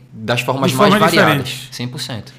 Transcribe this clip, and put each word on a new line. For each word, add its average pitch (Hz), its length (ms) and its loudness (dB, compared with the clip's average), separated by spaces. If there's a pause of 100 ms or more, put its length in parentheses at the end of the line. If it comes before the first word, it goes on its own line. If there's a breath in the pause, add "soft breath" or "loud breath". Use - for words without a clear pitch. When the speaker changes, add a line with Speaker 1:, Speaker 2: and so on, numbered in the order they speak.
(140)
Speaker 1:
das 113 280 -4
formas 135 300 0
Speaker 2:
De - 60 -2
Speaker 1:
mais 202 160 6
Speaker 2:
formas 208 180 4
Speaker 1:
variadas. 143 380 2
Speaker 2:
diferentes. - 260 -12
Speaker 1:
Cem 123 120 -6
por 123 120 -12
cento. - 400 -10